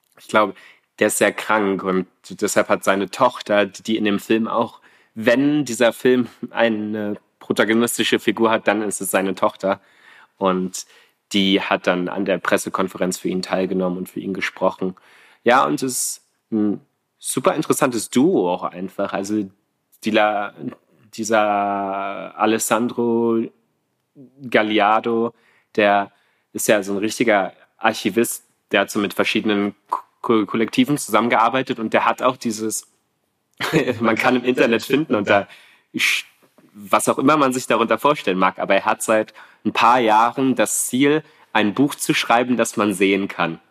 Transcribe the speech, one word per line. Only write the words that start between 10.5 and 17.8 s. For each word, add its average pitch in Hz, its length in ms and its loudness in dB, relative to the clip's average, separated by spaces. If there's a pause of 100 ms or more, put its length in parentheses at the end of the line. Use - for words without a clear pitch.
die 95 300 2
hat - 260 -2
dann 90 220 0
an 98 160 -4
der 92 120 0
Pressekonferenz 95 800 -2
für 87 120 -6
ihn 92 120 -2
teilgenommen 92 560 -2
und 92 120 -10
für - 100 -12
ihn 95 140 -6
gesprochen. 92 640 -4 (480)
Ja, 131 220 4
und 147 160 -2
es 131 100 -2
ist - 300 -6 (300)
ein 107 300 0 (360)
super - 380 0
interessantes 135 540 -2